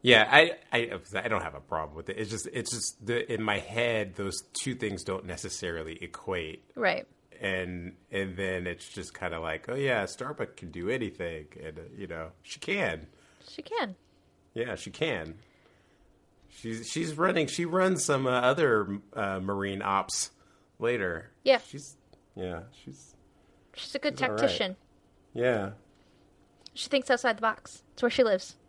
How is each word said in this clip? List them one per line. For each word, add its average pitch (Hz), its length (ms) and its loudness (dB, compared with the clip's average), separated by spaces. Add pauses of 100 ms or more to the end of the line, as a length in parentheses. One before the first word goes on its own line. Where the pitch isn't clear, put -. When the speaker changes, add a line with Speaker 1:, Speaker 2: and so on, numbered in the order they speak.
Speaker 1:
Yeah, 113 300 10
I, 160 220 10 (200)
I, 117 200 0 (240)
I 95 120 -2
don't 101 140 2
have 76 140 -8
a 69 40 -12
problem 78 360 -4
with 80 120 -10
it. 95 100 -6
It's 107 120 -4
just, 110 220 -6
it's 117 180 -4
just - 340 -8
the, 117 260 -2
in 113 120 -2
my 104 160 2
head, 110 560 -2
those 98 260 -4 (220)
two 131 140 -4
things 98 260 -4
don't 95 240 -4
necessarily 85 760 -8
equate. 87 640 -6 (140)
Speaker 2:
Right. 214 300 0 (340)
Speaker 1:
And, 90 560 -4 (160)
and 98 240 -2
then 92 320 -2
it's 85 200 -8
just 87 300 -10
kinda 85 220 -4
like, 80 280 -4
"Oh 120 60 -4
yeah, 131 320 0
Starbuck 127 500 -8
can 87 140 -14
do 87 180 -6
anything." 87 580 -4 (160)
And, 78 160 -12
uh, 82 40 -14 (140)
you 101 100 -10
know, 82 220 -8 (140)
she - 180 -16
can. 95 460 -4 (420)
Speaker 2:
She - 140 -16
can. 381 340 -6 (580)
Speaker 1:
Yeah, 117 220 -4
she - 140 -12
can. 92 440 -2 (1120)
She's, 113 400 -8
she's 160 300 -4
running, 175 300 4
she - 160 -2
runs 180 400 2
some, 135 220 4
uh, 127 40 4
other, 123 680 4 (140)
uh, 98 260 -2
Marine 98 420 -2
ops 98 480 0 (480)
later. 98 520 0 (140)
Speaker 2:
Yeah. 185 140 6 (100)
Speaker 1:
She's, - 280 -14 (400)
yeah, 90 240 -4 (240)
she's - 300 -18 (600)
Speaker 2:
She's - 200 -12
a 277 60 -2
good - 180 -2
Speaker 1:
she's - 40 0
all 247 80 2
right. 214 80 0
Speaker 2:
tactician. - 380 2 (580)
Speaker 1:
Yeah. 113 360 2 (1040)
Speaker 2:
She - 140 -8
thinks 277 220 2
outside 240 260 4
the 220 60 -6
box. - 400 -4 (100)
It's - 100 -4
where 240 80 6
she 254 140 6
lives. 202 320 2 (120)